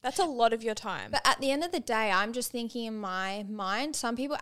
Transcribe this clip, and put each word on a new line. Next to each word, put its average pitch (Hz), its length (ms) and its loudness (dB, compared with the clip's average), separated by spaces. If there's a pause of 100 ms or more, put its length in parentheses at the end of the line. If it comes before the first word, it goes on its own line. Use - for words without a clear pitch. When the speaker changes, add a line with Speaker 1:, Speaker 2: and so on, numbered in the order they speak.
Speaker 1:
That's 262 180 -4
a 370 60 4
lot 233 260 4
of 226 120 0
your 220 100 0
time. 170 380 -6
Speaker 2:
But 269 120 2
at - 160 6
the 269 120 2
end 294 120 0
of 349 80 -4
the 349 80 0
day, 220 320 2
I'm 202 220 4
just 247 180 -4
thinking 233 340 -6
in 220 140 -6
my 190 480 -4
mind, 214 480 -2
some 233 200 -2
people 277 260 -2